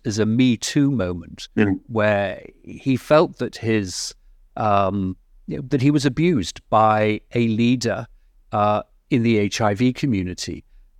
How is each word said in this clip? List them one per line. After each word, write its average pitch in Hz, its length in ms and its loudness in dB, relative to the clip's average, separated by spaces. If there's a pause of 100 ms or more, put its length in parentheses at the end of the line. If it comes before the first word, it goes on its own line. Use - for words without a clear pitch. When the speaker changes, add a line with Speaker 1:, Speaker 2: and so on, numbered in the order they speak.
Speaker 1:
as 107 140 -4
a 107 80 2
Me 120 300 2
Too 143 340 0
moment, 90 560 -6 (100)
Speaker 2:
Mm. 101 300 2
Speaker 1:
where 104 580 -2 (200)
he 131 320 -4
felt 156 420 2
that 117 160 -8
his, 107 580 -4 (440)
um, 101 600 0 (300)
you 170 120 -8
know, 147 100 -8
that 139 120 0
he 143 120 4
was 147 120 0
abused 147 560 0 (100)
by 107 500 4 (120)
a 120 140 2
leader, 113 600 0 (420)
uh, 104 320 0 (280)
in 123 120 2
the 113 160 4
H 101 220 -2
I 107 140 2
V 123 180 2
community. 92 720 -4 (360)